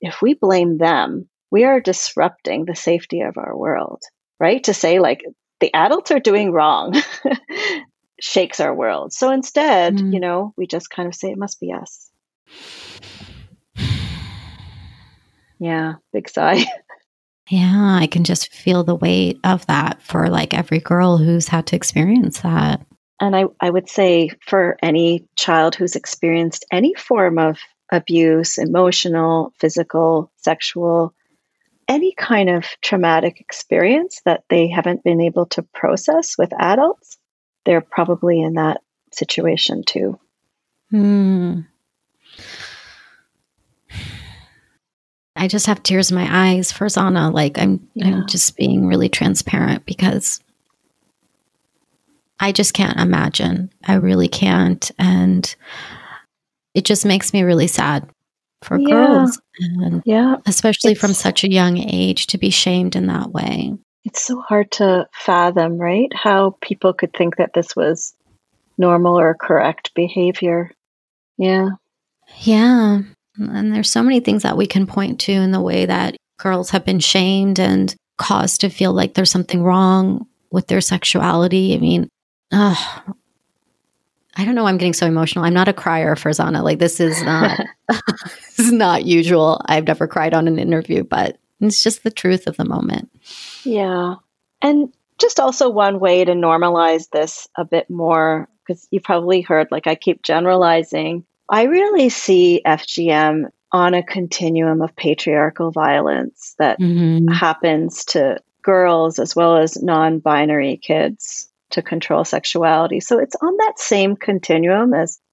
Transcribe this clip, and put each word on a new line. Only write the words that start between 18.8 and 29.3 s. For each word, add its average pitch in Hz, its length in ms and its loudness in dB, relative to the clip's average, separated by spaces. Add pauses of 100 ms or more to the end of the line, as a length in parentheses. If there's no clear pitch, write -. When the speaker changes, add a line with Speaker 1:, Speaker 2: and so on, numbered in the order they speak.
Speaker 2:
the 175 100 0
weight 180 520 0
of 180 220 0
that 147 340 -2
for, 170 280 -4
like, 170 240 -2
every 160 260 -2
girl 175 380 2
who's 165 300 2
had 165 200 -2
to - 100 -2
experience 190 640 0
that. 151 440 -2 (360)
Speaker 1:
And 196 140 0
I, 190 100 2 (160)
I 180 80 0
would 185 200 -2
say 175 400 2 (160)
for 180 380 0
any 170 420 0 (120)
child 165 360 2
who's 180 220 -4
experienced 165 800 -4
any 247 200 2
form 190 460 0
of 160 180 0 (320)
abuse, 165 680 0
emotional, 165 1040 0